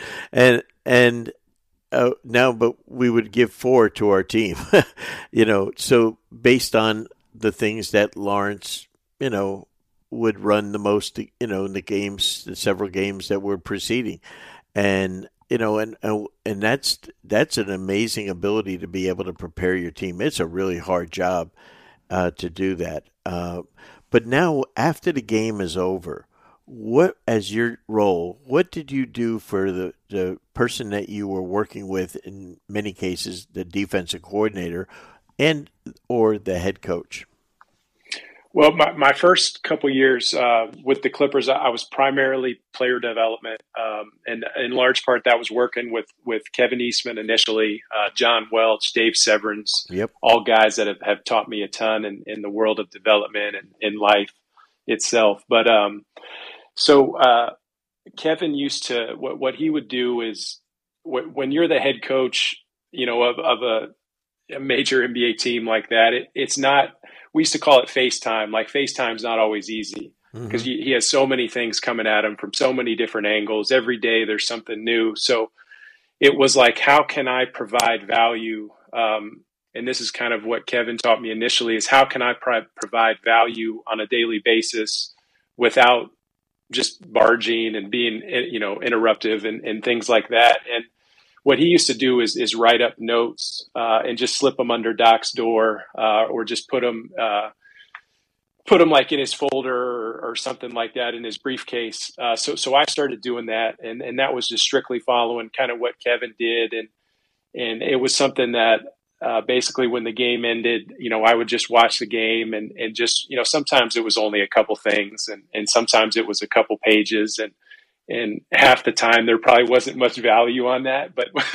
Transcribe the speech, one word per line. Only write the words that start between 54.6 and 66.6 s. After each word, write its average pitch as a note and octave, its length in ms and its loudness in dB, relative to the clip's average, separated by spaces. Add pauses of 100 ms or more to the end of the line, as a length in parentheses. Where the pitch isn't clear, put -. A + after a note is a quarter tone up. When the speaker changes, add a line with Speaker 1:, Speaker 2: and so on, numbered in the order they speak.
Speaker 2:
itself. A2 600 2
But, A#2 220 4
um, G#2 360 2 (680)
so, C#3 440 4
uh, A#2+ 340 4 (640)
Kevin D#3+ 380 -2
used C#3 320 -6
to, A#2+ 280 -4
what, - 220 -8
what C3 180 -2
he D#3 140 -2
would D3+ 180 -4
do B2 340 -2
is - 380 -10 (440)
wh-, A#2 280 -6
when C3+ 200 -4
you're E3 160 2
the D3+ 120 4
head B2+ 220 -2
coach, - 560 -2 (340)
you B2+ 140 -6
know, A#2+ 160 0
of, A#2+ 160 2
of A#2 240 0
a, - 920 -8
a C#3 40 -10
major C3+ 440 0
N B2 100 -4
B A#2+ 120 0
A A#2 80 0
team A#2 340 -4
like A2 220 -2
that, A2+ 240 4
it, B2 200 -6
it's C#3 240 -4
not, C#3 380 2 (360)